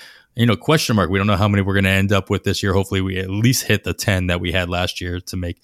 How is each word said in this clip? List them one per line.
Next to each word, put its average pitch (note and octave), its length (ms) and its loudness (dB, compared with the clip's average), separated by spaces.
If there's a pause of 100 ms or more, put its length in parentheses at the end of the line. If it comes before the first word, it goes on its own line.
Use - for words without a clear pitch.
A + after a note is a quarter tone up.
(360)
you A#2 100 2
know, A2 100 4
question D3+ 380 0
mark. F2+ 160 2
We G2 80 2
don't G2+ 80 0
know G#2 100 2
how G#2 120 2
many G2+ 140 2
we're F#2+ 120 -2
gonna G2 140 2
end G2 240 2
up G2 180 0
with G2 140 -2
this F#2+ 180 -2
year. G2+ 100 0
Hopefully F#2+ 280 0
we F#2+ 180 -4
at F#2+ 100 -6
least A2 360 0
hit G#2 180 0
the F2+ 100 -4
ten F#2 360 0
that F2 120 0
we F2+ 120 -4
had F2+ 180 -2
last F2+ 300 -4
year F2 200 -6
to - 160 -10
make. F2 280 -8